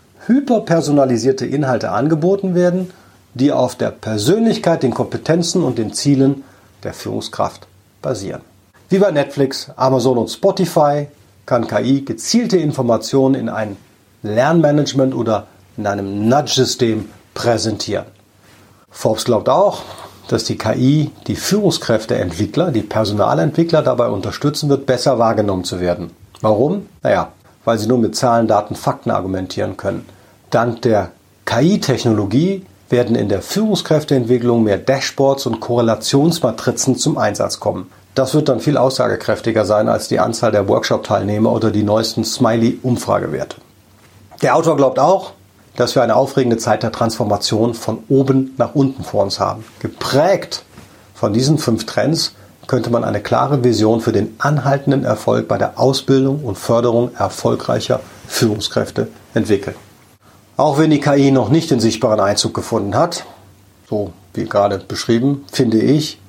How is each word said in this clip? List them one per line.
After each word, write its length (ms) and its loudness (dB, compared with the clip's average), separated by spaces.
hyperpersonalisierte 1200 2
Inhalte 440 -2
angeboten 640 0
werden, 360 0
die 180 2
auf 220 0
der 160 -4
Persönlichkeit, 920 0
den 120 0
Kompetenzen 680 -2
und 160 -2
den 140 -4
Zielen 520 2
der 120 -8
Führungskraft 720 -8
basieren. 380 -6
Wie 100 2
bei 120 4
Netflix, 680 -2
Amazon 400 2
und 140 0
Spotify 800 0
kann 220 0
K 140 -2
I 240 2
gezielte 520 0
Informationen 800 2
in 140 -4
ein 280 -6
Lernmanagement 920 2
oder 320 -2
in 100 -6
einem 420 -2
Nudge-System 800 0
präsentieren. 720 -2
Forbes 360 -2
glaubt 240 0
auch, 320 2
dass 160 -2
die 120 -6
K 180 -2
I 360 2
die 100 -2
Führungskräfteentwickler, 1300 -2
die 100 0
Personalentwickler 1000 0
dabei 260 0
unterstützen 640 -4
wird, 160 0
besser 320 2
wahrgenommen 460 0
zu 160 -6
werden. 300 -2
Warum? 460 0
Naja, 300 0
weil 140 0
sie 80 -6
nur 120 2
mit 180 0
Zahlen, 300 2
Daten, 280 0
Fakten 360 -4
argumentieren 640 -4
können. 300 -8
Dank 320 0
der 280 2
K-I-Technologie 1200 0
werden 260 2
in 140 0
der 140 -2
Führungskräfteentwicklung 1200 0
mehr 140 2
Dashboards 640 0
und 160 -4
Korrelationsmatrizen 1400 0
zum 220 -2
Einsatz 420 -2
kommen. 300 -6
Das 180 0
wird 160 2
dann 120 0
viel 180 0
aussagekräftiger 880 0
sein 240 2
als 180 -2
die 100 0
Anzahl 320 0
der 160 2
Workshop-Teilnehmer 840 0
oder 180 0
die 120 0
neuesten 420 0
Smiley-Umfragewerte. 1300 -2
Der 160 4
Autor 220 2
glaubt 200 4
auch, 340 2
dass 180 0
wir 80 4
eine 140 2
aufregende 400 2
Zeit 260 0
der 80 -2
Transformation 840 0
von 240 -6
oben 480 2
nach 180 -2
unten 300 0
vor 180 -2
uns 160 -4
haben. 260 -4
Geprägt 840 -2
von 200 -2
diesen 240 2
fünf 260 -2
Trends 480 -2
könnte 240 -2
man 140 0
eine 160 -2
klare 420 0
Vision 380 2
für 120 0
den 260 -2
anhaltenden 640 0
Erfolg 420 -2
bei 100 -2
der 220 -4
Ausbildung 640 0
und 140 -6
Förderung 560 0
erfolgreicher 840 -2
Führungskräfte 840 -2
entwickeln. 420 -2
Auch 220 2
wenn 120 4
die 100 4
K 140 2
I 160 4
noch 180 2
nicht 220 2
den 100 2
sichtbaren 380 2
Einzug 340 0
gefunden 440 -4
hat, 280 -2
so 220 -4
wie 100 -6
gerade 340 0
beschrieben, 720 -2
finde 260 2
ich, 500 0